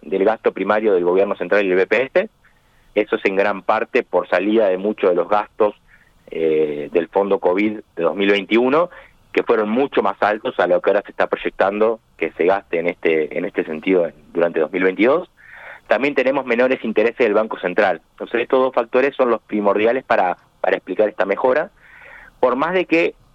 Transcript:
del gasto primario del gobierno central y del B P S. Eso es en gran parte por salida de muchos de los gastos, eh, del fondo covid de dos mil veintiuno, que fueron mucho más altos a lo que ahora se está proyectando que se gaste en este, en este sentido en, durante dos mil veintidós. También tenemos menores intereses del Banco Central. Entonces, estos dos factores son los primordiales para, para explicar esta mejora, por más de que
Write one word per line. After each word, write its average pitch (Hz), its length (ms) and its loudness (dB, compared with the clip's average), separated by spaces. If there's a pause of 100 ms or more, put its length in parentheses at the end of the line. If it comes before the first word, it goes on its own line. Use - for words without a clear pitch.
del 95 200 -2
gasto 110 280 0
primario 104 420 0
del 87 100 2
gobierno 95 320 2
central 98 300 0
y 95 40 -2
del 92 80 2
B 95 100 2
P 110 160 0
S. 185 260 -2 (640)
Eso 107 220 0
es - 100 -2
en 98 100 0
gran 98 280 0
parte 110 400 -2
por 87 260 -2
salida 104 380 2
de 92 100 0
muchos 101 320 0
de 87 60 2
los 85 120 -2
gastos, 98 460 -2 (560)
eh, 78 640 -2
del 82 160 0
fondo 98 320 0
covid 104 400 0 (160)
de 82 80 -6
dos 80 120 0
mil 98 140 0
veintiuno, 120 640 2 (400)
que - 120 -2
fueron 110 260 0
mucho 123 340 0
más 98 180 -2
altos 104 380 -2
a 90 80 2
lo 87 140 2
que - 80 0
ahora 98 120 2
se - 100 -14
está 92 160 -2
proyectando 104 720 -2 (180)
que 80 160 -4
se 82 120 -2
gaste 92 340 0
en 85 80 -4
este, 80 500 -2
en 87 80 -6
este 98 180 -6
sentido 82 420 0
en, 78 80 -8 (200)
durante 85 260 -2
dos 76 120 -2
mil 90 120 -2
veintidós. 107 460 0 (580)
También 127 280 0
tenemos 131 300 0
menores 123 380 0
intereses 110 340 0
del 113 160 2
Banco 110 260 -2
Central. 90 420 0 (100)
Entonces, 117 300 -6
estos 131 180 0
dos 131 140 0
factores 127 420 0
son 127 140 0
los 113 120 0
primordiales 107 600 0
para, 95 340 0 (240)
para 92 160 0
explicar 104 320 -2
esta 98 160 -4
mejora, 127 440 -2 (680)
por 123 160 2
más 156 180 -2
de 185 120 2
que 165 280 0 (220)